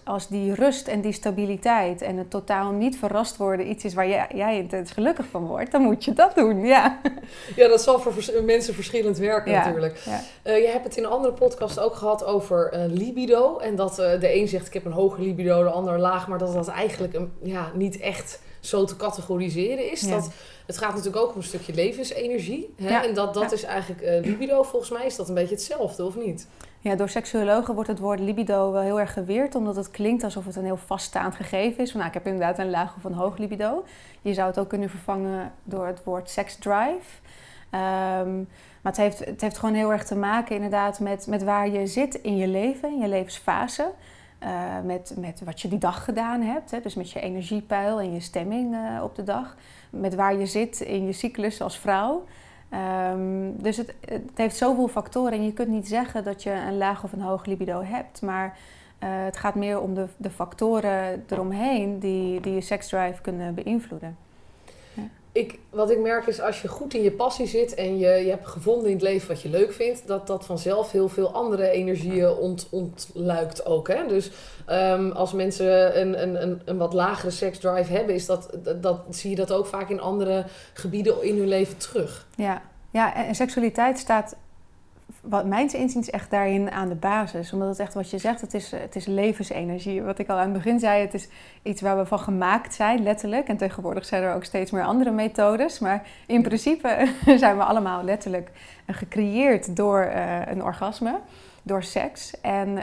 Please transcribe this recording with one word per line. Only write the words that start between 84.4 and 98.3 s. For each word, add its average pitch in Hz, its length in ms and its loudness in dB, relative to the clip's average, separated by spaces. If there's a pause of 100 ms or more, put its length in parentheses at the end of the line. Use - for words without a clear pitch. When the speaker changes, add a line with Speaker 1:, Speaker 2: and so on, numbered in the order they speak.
Speaker 1:
wat 202 240 0
mijns 233 280 2
inziens, 254 360 -2
echt 196 220 -6
daarin 196 400 2
aan 190 180 -2
de 175 60 -4
basis. 175 580 -2
Omdat 190 140 0
het 196 120 -4
echt, 196 140 -6
wat 190 160 -6
je 196 80 -4
zegt, 226 240 -2
het 202 120 -8
is, - 180 -6
het - 240 -8
is 190 100 -8
levensenergie. 196 960 -2
Wat 196 180 -4
ik 202 100 -4
al 196 80 0
aan 185 60 4
het 196 100 0
begin 220 260 2
zei, 208 220 4
het 202 120 -2
is 196 140 -6 (340)
iets 202 200 -6
waar 196 160 2
we 190 80 2
van 202 140 0
gemaakt 190 540 2
zijn, 226 300 2
letterlijk. 208 440 0
En 208 100 0
tegenwoordig 190 480 -4
zijn 185 180 0
er 185 120 2
ook 180 80 -4
steeds 190 280 -4
meer 190 120 0
andere 247 280 2
methodes. 214 680 2
Maar 202 280 0 (200)
in 233 140 6
principe 240 720 2
<laughs> 269 240 0
zijn 208 200 4
we 202 60 2
allemaal 190 400 0
letterlijk, 185 480 -4 (340)